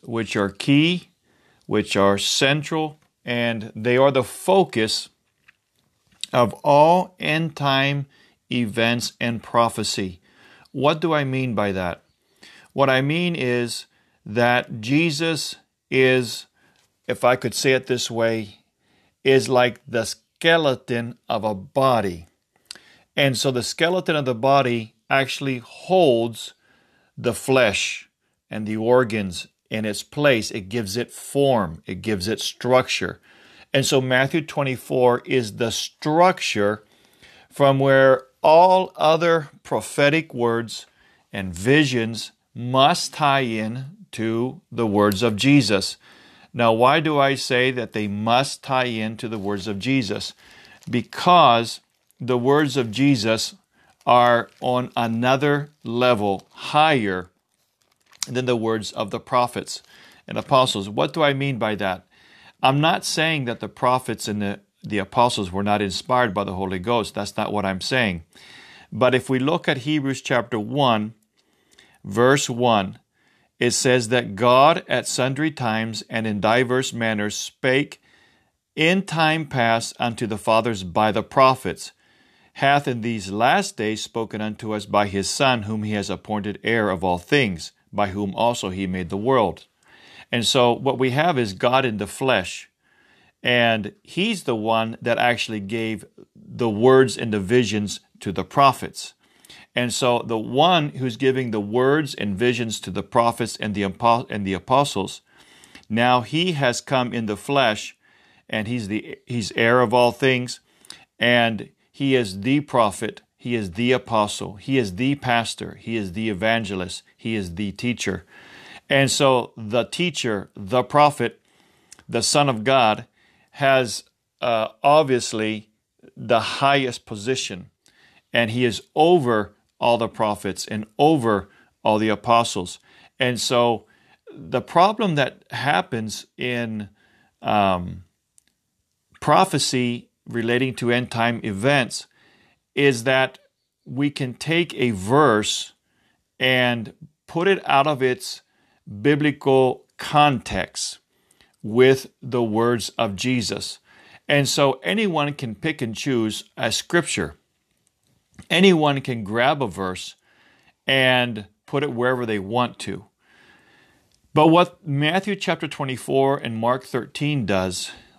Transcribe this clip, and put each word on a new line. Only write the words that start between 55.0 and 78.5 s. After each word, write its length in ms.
level 680
higher 800
than 180
the 80
words 380
of 180
the 80
prophets 640
and 100
apostles. 500
What 240
do 120
I 100
mean 240
by 160
that? 320
I'm 180
not 240
saying 420
that 120
the 100
prophets 600
and 120
the, 200
the 180
apostles 520
were 140
not 180
inspired 500
by 120
the 100
Holy 240
Ghost. 380
That's 200
not 160
what 140
I'm 140
saying. 420
But 200
if 160
we 120
look 260
at 120
Hebrews 440
chapter 380
one, 540
verse 440
one, 520
it 100
says 380
that 260
God 540
at 180
sundry 460
times 580
and 160
in 140
diverse 520
manners 440
spake 680